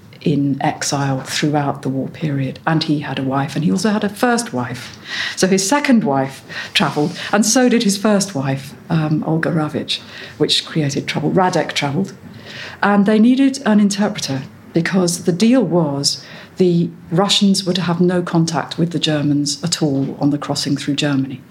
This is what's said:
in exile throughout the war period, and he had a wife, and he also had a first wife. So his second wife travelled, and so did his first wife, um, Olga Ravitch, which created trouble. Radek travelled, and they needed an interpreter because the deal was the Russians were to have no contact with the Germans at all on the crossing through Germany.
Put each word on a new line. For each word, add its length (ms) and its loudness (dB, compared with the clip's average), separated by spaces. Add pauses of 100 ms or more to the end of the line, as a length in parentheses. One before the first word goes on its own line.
(200)
in 420 0
exile 600 -2
throughout 600 -2
the 60 -4
war 220 -2
period, 580 -4
and 160 2
he 160 0
had 180 -6
a 60 -4
wife, 320 -2
and 80 -2
he 80 2
also 180 0
had 140 0
a 60 0
first 420 -2
wife. 460 -6 (400)
So 100 2
his 200 2
second 360 4
wife 400 -2 (300)
travelled, 440 0 (140)
and 140 4
so 240 4
did 140 2
his 140 2
first 380 0
wife, 380 -4 (160)
um, 340 0
Olga 260 0
Ravitch, 520 -2 (360)
which 280 0
created 420 -2
trouble. 240 -2
Radek 400 2
travelled, 420 -2 (680)
and 240 4
they 120 4
needed 480 4
an 140 4
interpreter 640 0 (300)
because 500 0
the 80 0
deal 320 4
was 600 0 (320)
the 320 4 (220)
Russians 540 4
were 80 0
to 80 -2
have 200 0
no 200 4
contact 560 0
with 140 0
the 80 -2
Germans 640 0
at 180 -2
all 380 0
on 120 2
the 60 0
crossing 380 -2
through 200 -2
Germany. 560 -2